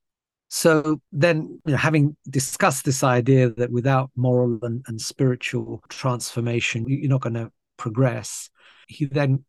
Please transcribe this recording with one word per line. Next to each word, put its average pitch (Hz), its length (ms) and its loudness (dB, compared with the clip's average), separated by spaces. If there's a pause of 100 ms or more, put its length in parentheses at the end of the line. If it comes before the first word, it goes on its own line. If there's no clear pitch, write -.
(480)
So 156 540 2 (100)
then, 160 540 0
you 156 60 0
know, 131 40 2
having 147 400 2 (140)
discussed - 560 0
this 135 160 0
idea 127 480 4
that 120 220 -4
without 131 440 0
moral 123 460 2
and, 120 240 -6
and 110 120 -10
spiritual 120 920 -4
transformation, 117 1000 -4
you, 135 80 0
you're 143 140 -2
not 131 120 2
gonna 117 280 -6 (280)
progress, 120 680 -2 (380)
he - 180 -8
then 139 440 0